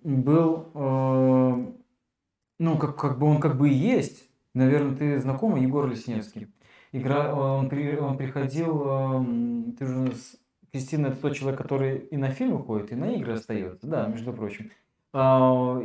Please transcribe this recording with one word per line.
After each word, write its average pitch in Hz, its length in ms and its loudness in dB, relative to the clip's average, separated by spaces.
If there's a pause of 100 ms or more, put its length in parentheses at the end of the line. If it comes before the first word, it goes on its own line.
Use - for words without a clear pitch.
был, 160 720 2
э, 131 960 2 (880)
ну, 165 200 2
как, 143 200 -2
как 131 200 -2
бы 147 80 2
он 151 140 4
как 139 180 0
бы 143 100 4
и 143 60 4
есть. 196 540 0 (260)
Наверное, 135 420 4
ты 143 240 0
знакома, 135 400 0
Егор 139 280 2
Лесневский. 110 600 -6 (440)
Игра-, 143 360 0
э, 147 40 -4
он 135 360 0
при-, 143 300 -2
он 135 180 -2
приходил, 143 720 -2
эм, 120 920 -2
ты 135 80 -6
же 127 120 -4
у 131 60 0
нас, 117 320 -6 (360)
Кристина, 147 360 -2
это 135 80 -4
тот 143 180 -4
человек, 135 260 -4
который 135 380 -2
и - 180 -10
на 135 140 0
фильмы 220 320 -2
ходит, 107 300 -4
и - 20 -6
на 175 200 -2
игры 120 200 -4
остается. 101 520 -8
Да, 135 200 -2
между 113 260 -6
прочим. 107 380 -10 (420)
А, 127 720 4